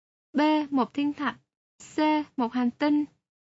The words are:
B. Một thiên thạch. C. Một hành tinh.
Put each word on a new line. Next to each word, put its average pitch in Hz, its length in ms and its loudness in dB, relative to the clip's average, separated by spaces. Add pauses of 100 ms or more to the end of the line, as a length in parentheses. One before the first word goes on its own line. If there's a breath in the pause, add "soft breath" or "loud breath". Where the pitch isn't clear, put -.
(340)
B. 285 80 0 (280)
Một 262 240 -2
thiên 285 200 -2
thạch. 285 220 -6 (600)
C. - 40 -4 (380)
Một 233 160 -2
hành 247 180 0
tinh. 294 340 0 (440)